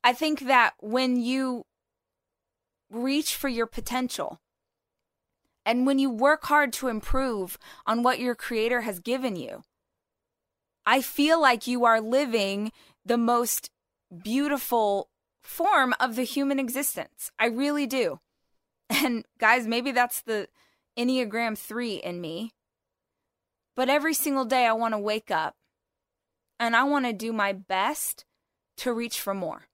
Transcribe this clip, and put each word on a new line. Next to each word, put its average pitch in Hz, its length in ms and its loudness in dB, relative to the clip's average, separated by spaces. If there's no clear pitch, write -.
I 247 120 6
think 302 320 -2
that 247 340 6
when 247 400 0
you 254 460 -2
reach 269 480 -2
for 285 120 -4
your 233 180 0
potential 240 760 -6
and 247 200 2
when 277 120 4
you 269 100 2
work 269 380 2
hard 285 260 4
to - 160 -4
improve 226 720 -2
on 233 160 0
what 240 160 4
your 247 160 -2
creator 233 460 -2
has 208 180 -6
given 240 380 -2
you, 147 260 -10
I 247 160 4
feel 302 360 2
like 254 280 4
you 240 180 0
are 226 160 6
living 220 720 0
the 240 140 2
most 233 500 0
beautiful 233 880 0
form 330 580 2
of 240 160 0
the 254 60 -2
human 277 360 -2
existence. 262 800 -6
I 226 100 2
really 285 380 0
do. 214 340 -2
And 247 380 -2
guys, 226 280 4
maybe 240 260 -2
that's 247 300 0
the 214 260 -4
Enneagram 233 600 -2
three 226 380 -6
in 175 260 -8
me. 170 300 -8
But 254 140 2
every 302 240 2
single 269 320 0
day 254 180 2
I 226 80 4
wanna 226 260 0
wake 214 320 -4
up 160 260 -2
and 233 160 0
I 240 100 4
wanna 277 280 0
do 220 220 -6
my 202 180 0
best 196 720 -4
to 247 160 -2
reach 233 260 -6
for 196 140 -4
more. 180 400 -8